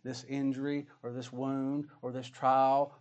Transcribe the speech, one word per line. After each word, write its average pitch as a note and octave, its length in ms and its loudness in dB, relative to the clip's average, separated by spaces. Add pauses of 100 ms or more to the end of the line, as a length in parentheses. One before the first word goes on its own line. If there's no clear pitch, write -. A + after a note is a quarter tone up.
this B2 220 -8
injury C#3 640 -2 (160)
or A#2+ 80 -6
this B2 200 -8
wound C3+ 540 -2 (160)
or B2 80 -6
this B2+ 160 -8
trial C3+ 760 4